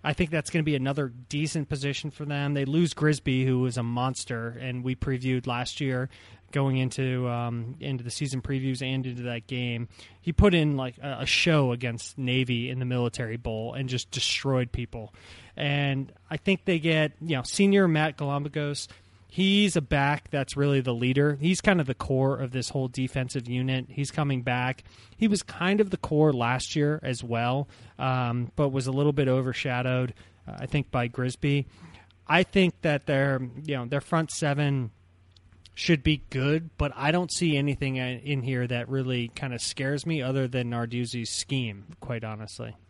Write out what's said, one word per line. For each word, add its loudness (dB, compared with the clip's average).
I 0
think 0
that's -2
gonna 0
be 2
another 0
decent -2
position -4
for -10
them. -2
They 0
lose 2
Grisby, 2
who 2
was 0
a -2
monster, -4
and -8
we -2
previewed -2
last -4
year -2
going 2
into, 0
um, -4
into -4
the -6
season -4
previews -2
and -2
into -8
that -8
game. -4
He -4
put 8
in, 4
like, -4
a, -6
a -2
show 4
against -6
Navy 0
in -4
the -2
Military -2
Bowl -6
and -4
just -4
destroyed 0
people. -8
And 0
I -4
think 0
they 2
get, 2
you -2
know, -2
senior 6
Matt 2
Galambagos. -4
He's 4
a 2
back 0
that's -2
really 4
the 0
leader. 4
He's 2
kind 4
of 0
the -2
core 2
of -4
this -4
whole -2
defensive -4
unit. -2
He's -4
coming 0
back. -2
He 4
was 2
kind 0
of 2
the -2
core 4
last 0
year 2
as -4
well, 0
um, -2
but 2
was -2
a -2
little 2
bit 2
overshadowed, 0
uh, -12
I -6
think, -2
by 0
Grisby. -2
I 4
think 2
that 0
their, 2
you -2
know, -4
their -2
front 0
seven 0
should 2
be 2
good, 0
but 0
I 2
don't 2
see 2
anything 0
in -4
here -2
that -4
really -2
kind -8
of -8
scares -4
me -2
other 0
than -2
Narduzzi's -4
scheme, -4
quite -8
honestly. -12